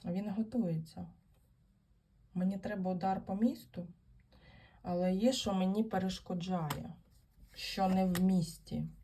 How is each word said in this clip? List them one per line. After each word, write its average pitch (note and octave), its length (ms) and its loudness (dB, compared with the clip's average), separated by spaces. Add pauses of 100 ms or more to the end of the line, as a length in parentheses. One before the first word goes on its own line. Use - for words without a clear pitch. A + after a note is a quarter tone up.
Він F#3+ 240 -4
готується. F#3+ 800 -2 (1300)
Мені F#3+ 240 0
треба F#3+ 340 -4
удар F#3+ 340 -2
по F#3+ 100 -4
місту, G#3+ 520 0 (920)
але F3+ 320 0
є, A3+ 200 6
що G#3+ 200 0
мені F#3+ 300 2
перешкоджає, F#3 1120 -4 (580)
що - 360 0
не F#3+ 180 6
в F3+ 160 2
місті. F3 680 2 (160)